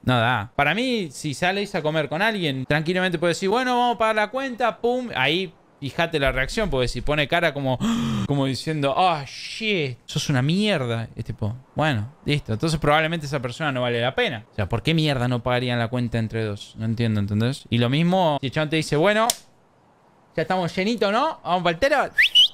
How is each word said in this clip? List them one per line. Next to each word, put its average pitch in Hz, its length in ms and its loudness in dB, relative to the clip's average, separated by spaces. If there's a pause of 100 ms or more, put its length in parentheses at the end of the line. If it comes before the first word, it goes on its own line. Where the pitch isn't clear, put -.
no 123 160 2
da. 113 360 0
Para 147 200 2
mí, 233 360 -2
si 151 220 -8
sales 196 420 -2
a 170 60 0
comer 151 280 0
con 156 120 -2
alguien, 170 440 0
tranquilamente 170 540 0
puedes 170 180 2
decir, 190 100 -2
"Bueno, 247 300 2
vamos 240 180 2
a 240 40 -16
pagar 220 160 2
la 214 140 2
cuenta", 247 500 -2
pum. 247 360 0
Ahí 165 380 0 (280)
fíjate 160 380 -2
la 135 120 2
reacción, 131 380 -2
porque 127 180 2
si 120 140 -4
pone 147 260 0
cara 165 260 2
como, 131 260 -2
<gasps> 226 480 -2
como 139 180 2
diciendo, 139 500 -2
"Oh, 175 300 4
shit, 170 800 -4
sos - 240 -4
una 131 120 2
mierda". 143 760 0
Es 113 100 -8
tipo, 110 280 -4 (220)
bueno, 135 380 0 (100)
listo. 147 300 0
Entonces 156 260 0
probablemente 156 460 2
esa 139 160 -4
persona 135 320 -4
no 127 80 -2
vale 120 180 0
la 120 160 0
pena. 160 380 -2
O - 20 -14
sea, 95 140 -2
¿por 117 140 -2
qué 156 100 4
mierda 143 340 2
no 123 160 0
pagarían 123 360 0
la 117 100 0
cuenta 120 280 -2
entre 110 260 -2
dos? 104 340 -8
No 110 80 -6
entiendo, 113 340 0
¿entendés? 104 500 0
Y 117 100 2
lo 120 100 4
mismo, 165 500 2
si 139 80 -4
el 117 60 -4
chabón 156 160 -2
te 160 60 0
dice, 151 200 0
"Bueno, 208 320 4 (1080)
ya 160 80 -2
estamos 180 300 -2
llenito, 202 380 0
¿no? 269 320 0
Vamos 175 200 0
pa'l 170 160 0
tero". 277 180 4 (560)